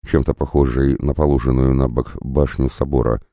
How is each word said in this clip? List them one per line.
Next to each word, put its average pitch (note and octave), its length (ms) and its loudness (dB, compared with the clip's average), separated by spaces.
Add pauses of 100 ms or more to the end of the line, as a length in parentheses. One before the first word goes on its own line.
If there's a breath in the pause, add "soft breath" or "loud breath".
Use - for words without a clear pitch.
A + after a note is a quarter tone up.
чем-то C2+ 280 0
похожий C2+ 640 0
на C#2+ 160 -2
положенную C2 600 2
на C2+ 140 2
бок A#1+ 320 -4
башню C2+ 480 0
собора, B1 520 -2 (120)